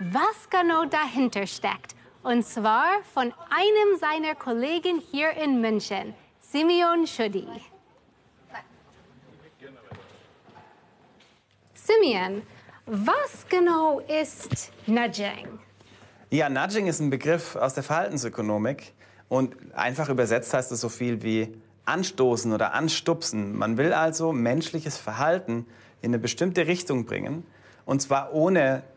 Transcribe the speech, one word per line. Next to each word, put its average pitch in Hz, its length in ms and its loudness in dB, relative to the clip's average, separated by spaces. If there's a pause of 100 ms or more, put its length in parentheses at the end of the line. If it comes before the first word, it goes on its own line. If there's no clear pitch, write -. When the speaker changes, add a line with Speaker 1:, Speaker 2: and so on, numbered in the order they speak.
Speaker 1:
was 269 500 -2
genau 339 360 4
dahinter 254 600 0
steckt. - 480 -6 (300)
Und 240 200 2
zwar 226 420 2 (280)
von 240 180 0 (160)
einem 403 520 4
seiner 311 340 -2
Kollegen 311 680 -2 (120)
hier 302 220 0
in 277 260 2
München, 214 540 -2 (260)
Simeon 339 680 2
Schudi. 202 400 -2 (4000)
Simeon, 220 680 2 (440)
was 285 600 -2
genau 320 520 4
ist - 720 -6 (140)
Nudging? 220 720 -2 (680)
Speaker 2:
Ja, 147 180 2
Nudging 185 400 0
ist 156 100 0
ein 147 120 0
Begriff 151 440 0
aus 131 200 0
der 135 100 -4
Verhaltensökonomik. 117 1120 -2 (340)
Und 131 260 0 (200)
einfach 127 340 -2
übersetzt 123 460 2
heißt 127 180 0
es 117 80 -4
so 117 80 -2
viel 117 340 -4
wie 110 320 -2 (300)
anstoßen 127 680 2
oder 110 220 0
anstupsen. 123 840 -2
Man 110 200 0
will 147 160 2
also 160 400 0
menschliches 143 640 -2
Verhalten 117 720 -2 (340)
in 117 100 -2
eine 120 80 2
bestimmte 170 480 0
Richtung 151 400 -2
bringen. 85 400 -6 (380)
Und 135 180 0
zwar 139 300 -2
ohne 156 500 2 (140)